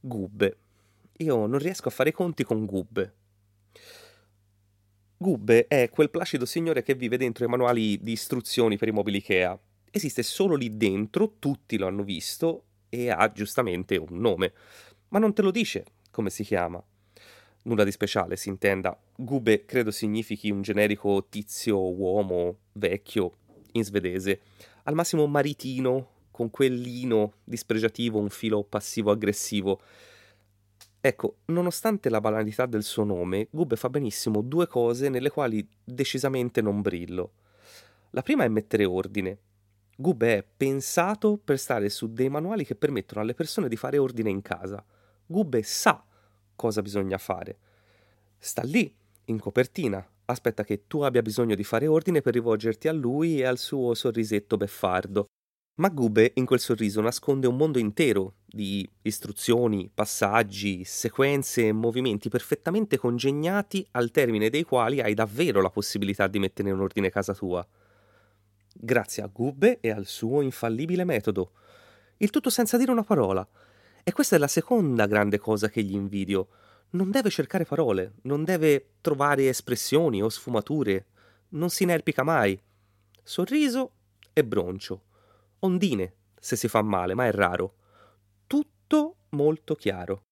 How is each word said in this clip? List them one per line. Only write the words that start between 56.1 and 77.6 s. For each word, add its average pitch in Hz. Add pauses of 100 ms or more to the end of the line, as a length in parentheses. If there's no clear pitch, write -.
in 127
quel 123
sorriso 107
nasconde 131
un 123
mondo 147
intero 104 (100)
di 101 (160)
istruzioni, 107
passaggi, 101
sequenze 135
e 107
movimenti 117
perfettamente 165
congegnati 147
al 120
termine 113
dei 151
quali 127
hai 107
davvero 110
la 92
possibilità 98
di 98
mettere 98
in 95
ordine 98
casa 98
tua. 90 (1080)
Grazie 113
a 101
Gubbe 143
e 117
al 104
suo 127
infallibile 139
metodo. 104 (680)
Il 208
tutto 269
senza 240
dire 262
una 233
parola. 98 (580)
E 180
questa -
è -
la 143
seconda 156
grande 104
cosa 107
che 113
gli 98
invidio. 98 (420)
Non 185
deve 214
cercare 160